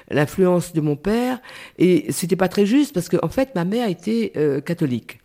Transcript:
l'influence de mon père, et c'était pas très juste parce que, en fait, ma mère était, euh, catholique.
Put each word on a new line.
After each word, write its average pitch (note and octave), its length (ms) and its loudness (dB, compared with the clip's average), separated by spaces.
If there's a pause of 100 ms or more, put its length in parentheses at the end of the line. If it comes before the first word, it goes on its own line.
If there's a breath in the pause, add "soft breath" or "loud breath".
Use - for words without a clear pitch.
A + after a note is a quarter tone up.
(100 loud breath)
l'influence E3+ 640 2
de D#3 80 0
mon D3 140 0
père, A#3+ 440 -2 (380 loud breath)
et F3+ 340 4
c'était F3 240 -2
pas F#3 120 2
très G#3 180 2
juste C4 260 2
parce F3 160 -4
que, F3+ 140 2
en E3 80 -2
fait, C4 240 -2
ma E3+ 100 -2
mère A3 240 -2
était, G#3+ 480 -2
euh, D3 240 0
catholique. C#3+ 640 -4